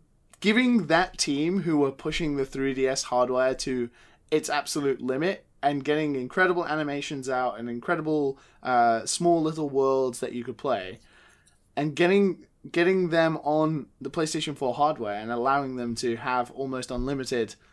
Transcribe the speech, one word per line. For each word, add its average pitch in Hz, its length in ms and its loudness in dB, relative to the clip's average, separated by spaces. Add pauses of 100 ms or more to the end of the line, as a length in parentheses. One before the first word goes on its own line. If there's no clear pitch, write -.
(400)
giving 226 460 4
that 165 320 2
team 160 440 0
who 156 160 2
were 139 140 4
pushing 151 440 -4
the 135 100 -2
three 135 280 -2
D 131 140 0
S 131 160 -2
hardware 127 500 2
to 127 360 -4 (400)
its 156 180 0
absolute 143 520 -2
limit 139 440 -2 (180)
and 143 220 0
getting 151 320 0
incredible 175 480 2
animations 143 640 -4
out 127 300 -2
and 120 100 -8
incredible, 151 720 -2 (240)
uh, 117 420 4
small 170 380 2
little 156 260 -2
worlds 135 520 2
that 120 120 -6
you 120 120 -6
could 120 120 -10
play, 101 440 -4 (760)
and 147 200 -2
getting, 185 500 4 (240)
getting 180 400 2
them 160 280 4
on 156 480 0 (140)
the 139 100 -10
PlayStation 156 460 -4
four 123 180 -2
hardware 131 420 0
and 110 160 -8
allowing 131 440 0
them 120 200 -4
to 117 200 -2
have 123 360 -2
almost 131 380 -6
unlimited 127 680 -2 (160)